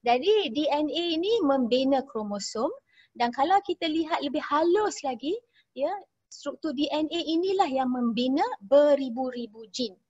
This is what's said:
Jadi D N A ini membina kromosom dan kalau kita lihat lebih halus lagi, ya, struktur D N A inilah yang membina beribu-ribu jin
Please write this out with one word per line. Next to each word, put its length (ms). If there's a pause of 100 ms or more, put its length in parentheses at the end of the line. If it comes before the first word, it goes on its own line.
Jadi 520
D 160
N 180
A 160 (140)
ini 260
membina 640
kromosom 640 (420)
dan 220
kalau 320
kita 240
lihat 340
lebih 220
halus 580
lagi, 320 (400)
ya, 160 (400)
struktur 400
D 160
N 240
A 80
inilah 480
yang 240
membina 500 (220)
beribu-ribu 1040
jin 240 (180)